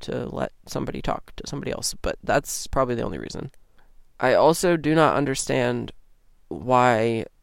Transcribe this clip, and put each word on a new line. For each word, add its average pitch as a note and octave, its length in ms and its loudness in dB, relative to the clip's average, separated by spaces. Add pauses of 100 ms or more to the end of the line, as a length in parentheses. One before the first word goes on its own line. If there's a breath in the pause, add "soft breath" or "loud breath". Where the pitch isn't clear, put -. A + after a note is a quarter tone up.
to - 240 -6
let - 260 -6 (140)
somebody C3+ 360 -6
talk - 340 -4
to - 100 -12
somebody - 260 -8
else, - 280 -6
but - 220 -4
that's - 460 -2
probably B2+ 260 0
the A#2 80 -2
only F2 160 -6
reason. - 320 -10 (720)
I B2+ 140 4
also E3 420 6
do D3+ 180 0
not D3 220 6
understand B2+ 760 0 (560)
why A#2 760 2 (180)